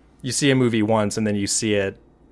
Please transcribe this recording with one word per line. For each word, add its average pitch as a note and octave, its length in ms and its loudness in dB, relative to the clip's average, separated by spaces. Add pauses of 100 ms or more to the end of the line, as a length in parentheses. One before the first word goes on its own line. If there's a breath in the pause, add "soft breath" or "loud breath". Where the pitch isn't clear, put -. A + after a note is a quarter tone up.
(200 soft breath)
You B2+ 120 -8
see C#3+ 180 2
a C3+ 60 4
movie A#2 260 2
once, G#2 340 0
and A2 100 -2
then G#2 100 -2
you G2+ 100 -2
see G#2+ 280 -2
it, G2 240 -2 (340)